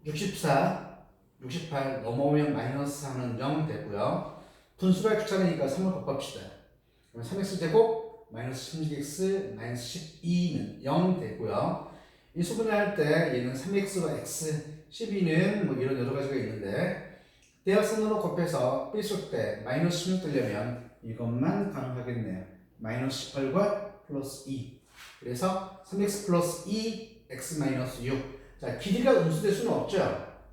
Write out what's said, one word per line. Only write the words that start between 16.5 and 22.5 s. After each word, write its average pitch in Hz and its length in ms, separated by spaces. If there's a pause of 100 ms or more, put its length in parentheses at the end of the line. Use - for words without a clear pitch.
대각선으로 214 560
곱해서 156 720
뺐을 208 380
때 - 340
마이너스 165 320
십육 180 340
되려면 113 600 (120)
이것만 123 720
가능하겠네요. 120 720 (320)